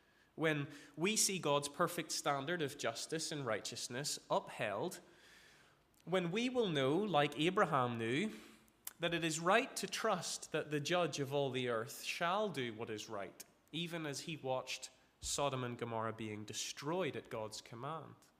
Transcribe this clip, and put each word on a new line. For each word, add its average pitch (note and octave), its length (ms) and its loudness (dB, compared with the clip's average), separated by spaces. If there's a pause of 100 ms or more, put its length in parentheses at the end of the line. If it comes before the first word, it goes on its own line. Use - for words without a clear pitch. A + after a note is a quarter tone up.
(340)
when D3 340 2 (280)
we G3+ 200 2
see F#3+ 220 4
God's C#3+ 320 4
perfect - 420 0
standard D3 520 0
of C3+ 140 -4
justice - 540 -2
and D3 140 -4
righteousness A#2+ 720 -2 (140)
upheld, C#3+ 680 -2 (1080)
when F3 260 2
we A#3+ 180 2
will A#3+ 200 2
know, C#3+ 280 4
like D3+ 420 4
Abraham D3+ 600 4
knew, C3+ 320 0 (680)
that E3+ 140 0
it E3 100 0
is D#3+ 160 0
right F3 360 4
to - 100 -4
trust - 680 -2
that D3+ 180 0
the D3 80 2
judge D#3+ 400 2
of C#3 160 -2
all C#3 160 4
the B2 180 0
earth A#2 340 -2
shall F#3+ 460 0
do C3 240 -2
what A2 160 -6
is G#2+ 200 -6
right, G2+ 360 -6 (260)
even E3 360 -4
as C3+ 140 -4
he D#3+ 160 -6
watched - 520 -4 (300)
Sodom C3 440 0
and A#2+ 160 -4
Gomorrah A2+ 340 -2
being G#2+ 320 -6
destroyed C#3+ 680 -4
at - 160 -8
God's G#2+ 280 -6
command. B2+ 540 -10 (260)